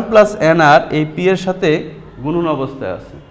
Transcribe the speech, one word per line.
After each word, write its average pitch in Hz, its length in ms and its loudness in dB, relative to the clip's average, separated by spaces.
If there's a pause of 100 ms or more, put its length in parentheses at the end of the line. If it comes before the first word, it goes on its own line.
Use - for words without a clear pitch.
plus 214 220 4 (200)
এন 165 80 2 (140)
আর 160 80 6 (180)
এই 156 60 0 (100)
পি 180 180 -6
এর 185 140 -2
সাথে 185 240 -2 (540)
গুণন 170 220 -4 (100)
অবস্থায় 131 420 -8
আছে। - 180 -20 (140)